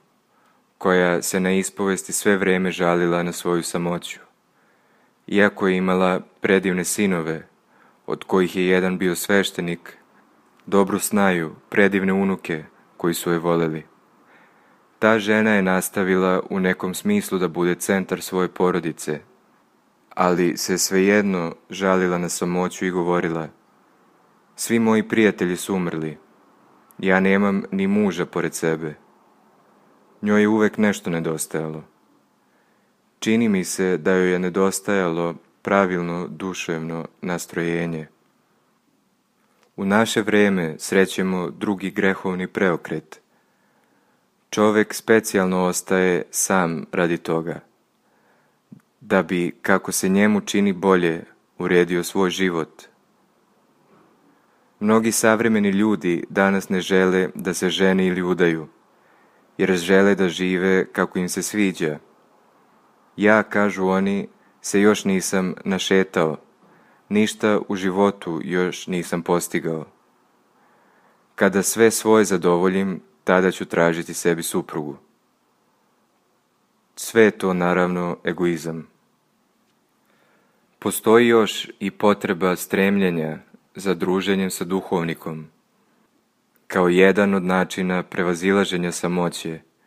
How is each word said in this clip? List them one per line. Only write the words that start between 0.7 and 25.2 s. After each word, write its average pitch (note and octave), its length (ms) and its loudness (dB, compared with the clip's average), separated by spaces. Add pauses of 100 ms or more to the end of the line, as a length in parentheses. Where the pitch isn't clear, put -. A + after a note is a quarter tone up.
koja F2+ 440 2
se - 180 -2
na F#2 120 0
ispovesti F#2+ 600 -2
sve G#2 240 2
vreme F#2 340 0
žalila F2 520 0
na F2 100 -6
svoju F2 300 -2
samoću. F2 580 -6 (1080)
Iako G2+ 420 0
je F#2 80 2
imala F#2 440 2 (200)
predivne F#2 440 2
sinove, E2 640 -2 (600)
od - 180 -8
kojih F#2 320 0
je F#2 100 0
jedan F#2 320 2
bio F2+ 160 -2
sveštenik, F#2 840 -2 (680)
dobru G2 320 2
snaju, F#2 560 0 (140)
predivne G2 440 2
unuke F#2+ 520 -2 (320)
koji E2+ 180 0
su - 160 -4
je E2+ 80 0
voleli. E2 480 -2 (1120)
Ta A2 200 4
žena G#2+ 320 2
je G2+ 120 2
nastavila F#2 880 0
u F#2+ 100 -2
nekom F#2 340 -2
smislu G2+ 440 -2
da F2+ 100 0
bude F2 260 0
centar F#2 480 -2
svoje F#2 260 -2
porodice, E2 720 -4 (960)
ali F2+ 420 2
se F#2 220 -4
svejedno F#2+ 760 0 (160)
žalila F#2 480 0
na F2 100 -4
samoću F2+ 580 -4
i F#2 40 -2
govorila: E2+ 580 -2 (1080)
"Svi - 220 -2
moji A2 300 2
prijatelji G2 480 2